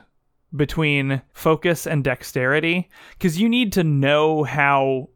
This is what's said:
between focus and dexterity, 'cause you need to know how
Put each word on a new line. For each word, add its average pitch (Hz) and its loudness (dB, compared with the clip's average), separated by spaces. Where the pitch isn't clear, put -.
between 143 -2
focus 160 0
and 160 -2
dexterity, 147 -2
'cause 165 0
you 214 2
need 233 0
to 190 2
know 151 2
how 139 0